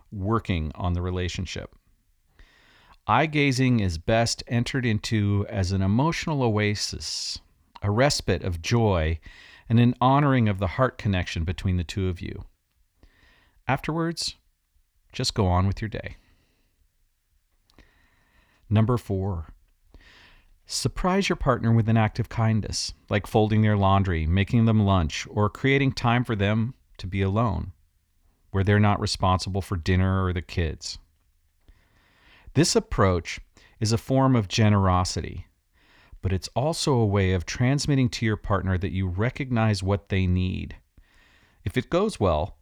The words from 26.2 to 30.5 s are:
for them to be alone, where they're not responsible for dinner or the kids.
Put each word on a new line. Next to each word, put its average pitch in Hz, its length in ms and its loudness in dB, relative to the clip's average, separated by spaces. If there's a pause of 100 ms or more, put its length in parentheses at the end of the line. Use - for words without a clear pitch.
for 120 100 -4
them 107 400 0 (240)
to - 80 -10
be 98 160 -4
alone, 95 500 -2 (800)
where 98 140 0
they're 104 160 6
not 101 200 4
responsible 95 640 -2
for 101 140 -6
dinner 95 480 2
or 90 80 -2
the 87 100 -4
kids. - 560 -6 (1600)